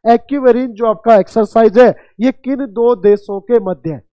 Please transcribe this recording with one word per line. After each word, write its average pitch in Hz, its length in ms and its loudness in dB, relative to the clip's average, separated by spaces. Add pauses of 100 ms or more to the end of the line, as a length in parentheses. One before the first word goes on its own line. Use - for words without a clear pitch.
एक्यूमेरिन 247 640 0
जो 214 140 -6
आपका 220 300 2
एक्सरसाइज 220 640 0
है, 247 100 6 (300)
ये 254 140 -2
किन 262 340 -8
दो 233 300 -2
देशों 202 440 -2
के 233 200 -2
मध्य 185 300 -8
है? 131 220 -14